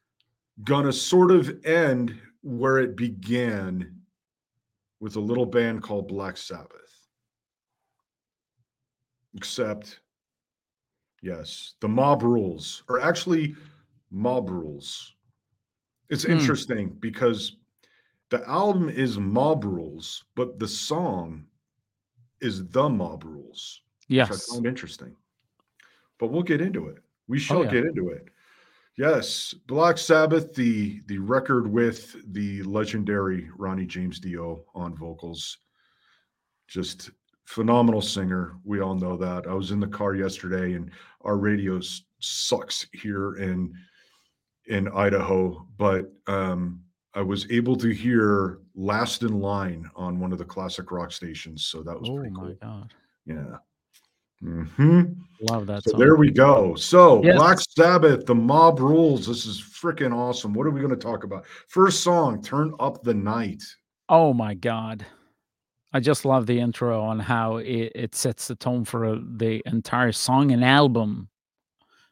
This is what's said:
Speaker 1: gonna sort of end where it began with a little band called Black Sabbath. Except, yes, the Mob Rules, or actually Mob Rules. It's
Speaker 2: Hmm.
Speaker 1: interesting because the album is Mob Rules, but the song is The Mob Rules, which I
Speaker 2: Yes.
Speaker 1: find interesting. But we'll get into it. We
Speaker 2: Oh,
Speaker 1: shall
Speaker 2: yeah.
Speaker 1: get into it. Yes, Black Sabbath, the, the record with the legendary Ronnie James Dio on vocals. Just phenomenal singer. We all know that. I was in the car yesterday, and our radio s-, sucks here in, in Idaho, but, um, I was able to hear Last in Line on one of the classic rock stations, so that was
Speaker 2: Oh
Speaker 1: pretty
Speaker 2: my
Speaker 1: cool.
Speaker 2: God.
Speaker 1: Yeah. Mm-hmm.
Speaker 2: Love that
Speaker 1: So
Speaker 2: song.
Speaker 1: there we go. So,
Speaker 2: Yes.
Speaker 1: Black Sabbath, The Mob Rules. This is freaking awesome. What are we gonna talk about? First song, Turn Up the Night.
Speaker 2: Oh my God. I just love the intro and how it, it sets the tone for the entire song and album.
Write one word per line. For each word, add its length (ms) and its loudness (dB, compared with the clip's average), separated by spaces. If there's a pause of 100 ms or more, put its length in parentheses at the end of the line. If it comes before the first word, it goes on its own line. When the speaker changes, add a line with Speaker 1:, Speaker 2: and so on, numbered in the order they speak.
(640)
Speaker 1:
gonna 300 0
sort 360 2
of 340 2
end 560 0 (220)
where 380 0
it 160 -2
began 1000 -6 (1000)
with 160 -12
a 40 -6
little 260 -2
band 380 -2
called 240 -6
Black 300 -10
Sabbath. 340 -18 (2750)
Except, 640 -10 (1200)
yes, 600 -14
the 60 -4
Mob 360 2
Rules, 680 -2
or 100 0
actually 560 -2 (540)
Mob 400 -4
Rules. 640 -12 (960)
It's 140 -6
Speaker 2:
Hmm. 80 0
Speaker 1:
interesting 580 0 (100)
because 580 -2 (720)
the 200 -4
album 400 0
is 300 -2
Mob 440 0
Rules, 600 -10 (120)
but 240 -6
the 80 -6
song 800 -6 (960)
is 300 -8
The 200 0
Mob 360 -6
Rules, 560 -20 (260)
which 120 2
I 140 2
Speaker 2:
Yes. 140 -8
Speaker 1:
find 180 -6
interesting. 500 -10 (1000)
But 100 -4
we'll 160 -2
get 180 0
into 260 -6
it. 160 -18 (240)
We 100 -4
Speaker 2:
Oh, 20 -2
Speaker 1:
shall 260 0
Speaker 2:
yeah. 60 -2
Speaker 1:
get 140 2
into 240 -4
it. 200 -14 (680)
Yes, 580 -2 (140)
Black 320 2
Sabbath, 560 4
the, 500 -2
the 140 -8
record 480 0
with 480 -2 (180)
the 300 -6
legendary 920 -4
Ronnie 300 -8
James 340 -8
Dio 540 -12
on 220 -10
vocals. 640 -14 (1080)
Just 440 -10 (340)
phenomenal 560 2
singer. 600 -4
We 160 -6
all 160 -2
know 220 -4
that. 280 -6
I 80 -8
was 180 -6
in 80 -2
the 80 -2
car 280 -4
yesterday, 580 -4
and 160 -8 (320)
our 160 -2
radio 400 0
s-, 240 -10 (180)
sucks 720 -6
here 440 -6
in, 380 -4 (920)
in 240 -2
Idaho, 760 0 (120)
but, 340 0 (140)
um, 580 -4 (300)
I 80 -6
was 300 -4
able 260 2
to 120 0
hear 720 2 (160)
Last 480 -2
in 160 -2
Line 560 -4
on 240 -6
one 120 -4
of 80 -4
the 60 -12
classic 460 -10
rock 200 -8
stations, 540 -12
so 180 -10
that 160 -10
was 100 -10
Speaker 2:
Oh 80 -8
Speaker 1:
pretty 140 -10
Speaker 2:
my 100 -12
Speaker 1:
cool. 200 -12
Speaker 2:
God. 320 -16 (320)
Speaker 1:
Yeah. 320 -12 (840)
Mm-hmm. 580 4 (480)
Speaker 2:
Love 160 0
that 180 -6
Speaker 1:
So 80 0
Speaker 2:
song. 80 2
Speaker 1:
there 160 10
we 140 8
go. 460 6
So, 480 10
Speaker 2:
Yes. 140 8
Speaker 1:
Black 200 8 (180)
Sabbath, 520 6
The 80 4
Mob 440 8
Rules. 460 4
This 220 -4
is 120 -8
freaking 540 -4
awesome. 400 -4
What 140 0
are 20 0
we 120 -2
gonna 140 0
talk 280 -6
about? 240 -12 (220)
First 340 4
song, 400 2
Turn 360 -2
Up 220 -4
the 140 0
Night. 480 -4 (460)
Speaker 2:
Oh 240 6
my 200 -2
God. 500 -6 (880)
I 60 0
just 240 0
love 220 2
the 140 0
intro 500 -2
and 100 -4
how 380 -2
it, 380 -6
it 180 -8
sets 340 -6
the 80 -8
tone 300 -4
for 340 -2
the 460 -4
entire 460 0
song 400 2
and 120 4
album. 640 4 (840)